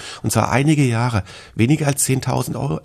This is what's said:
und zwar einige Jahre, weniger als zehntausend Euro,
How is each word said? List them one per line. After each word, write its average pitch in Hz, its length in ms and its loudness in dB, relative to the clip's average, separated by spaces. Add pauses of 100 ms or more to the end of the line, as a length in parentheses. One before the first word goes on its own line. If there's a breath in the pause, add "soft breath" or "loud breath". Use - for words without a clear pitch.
(220 loud breath)
und 110 100 -2
zwar 110 220 2
einige 143 320 4
Jahre, 117 380 0 (300 loud breath)
weniger 143 340 2
als 139 180 0
zehntausend 131 500 -2
Euro, 147 300 -4